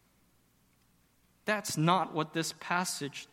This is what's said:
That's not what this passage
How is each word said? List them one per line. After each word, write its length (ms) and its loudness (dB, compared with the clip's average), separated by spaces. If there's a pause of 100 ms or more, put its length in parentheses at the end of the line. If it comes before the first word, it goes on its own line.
(1500)
That's 320 0
not 360 4
what 200 -2
this 260 -2
passage 720 -4